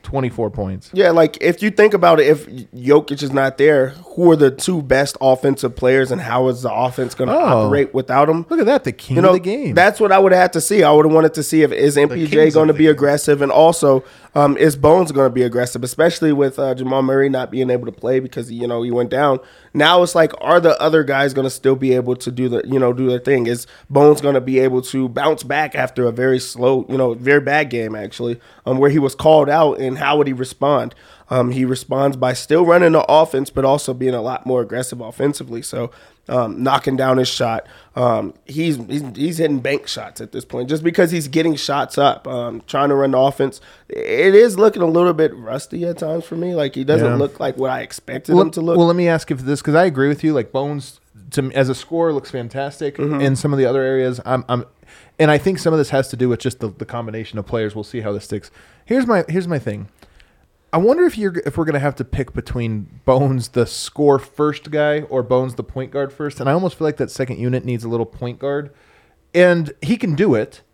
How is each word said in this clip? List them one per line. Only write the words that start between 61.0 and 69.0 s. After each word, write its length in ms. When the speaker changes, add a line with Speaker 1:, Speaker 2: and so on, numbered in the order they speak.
Speaker 1:
if 140
you're, 160
if 140
we're 80
gonna 140
have 160
to 80
pick 280
between 540
Bones, 440
the 180
score 520
first 520
guy, 320
or 200
Bones, 340
the 60
point 280
guard 240
first. 260
And 80
I 60
almost 240
feel 80
like 100
that 140
second 280
unit 280
needs 180
a 60
little 160
point 320
guard, 320